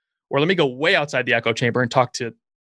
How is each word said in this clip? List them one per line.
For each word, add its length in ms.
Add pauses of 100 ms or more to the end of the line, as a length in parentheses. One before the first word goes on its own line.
(280)
Or 120
let 80
me 60
go 120
way 300
outside 300
the 80
echo 180
chamber 300
and 80
talk 240
to 200 (380)